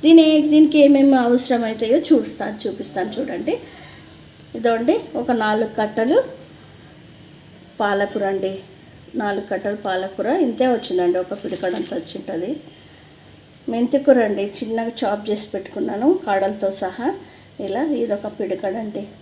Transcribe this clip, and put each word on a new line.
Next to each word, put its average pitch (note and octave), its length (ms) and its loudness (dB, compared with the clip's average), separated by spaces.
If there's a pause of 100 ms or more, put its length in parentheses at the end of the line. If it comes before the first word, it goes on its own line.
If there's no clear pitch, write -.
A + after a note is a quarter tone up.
దీని, D#4 400 8
దీనికి D4+ 360 6
ఏమేమి C#4 380 8
అవసరం A#3+ 480 2
అవుతాయో A3 340 0
చూస్తాను, A3 680 0
చూపిస్తాను G#3 520 -6
చూడండి. - 400 -4 (920)
ఇదో A#3 180 0
అండి, A#3+ 280 2 (160)
ఒక B3 140 -4
నాలుగు G#3+ 480 0
కట్టలు A3+ 460 2 (1600)
పాలకూర G3+ 440 -2
అండి. F#3+ 340 -4 (560)
నాలుగు G3+ 320 -4
కట్టలు G3+ 300 -4
పాలకూర, F#3+ 500 -6
ఇంతే B3+ 400 0
వచ్చిందండి, F3+ 520 0
ఒక F#3 140 -6
పిడికడంత F3+ 640 -6
వచ్చింటది. E3+ 680 -8 (1080)
మెంతికూర A#3+ 560 4
అండి, G3+ 180 -2
చిన్నగా A3+ 480 -6 (140)
చాప్ G#3 260 -4
చేసి G#3 180 -4
పెట్టుకున్నాను A3 800 -2
కాడలతో G3 440 -2
సహా. B3 440 -6 (460)
ఇలా G3 220 -4
ఇదొక A#3 440 -4
పిడికడండి. G#3 840 -6 (140)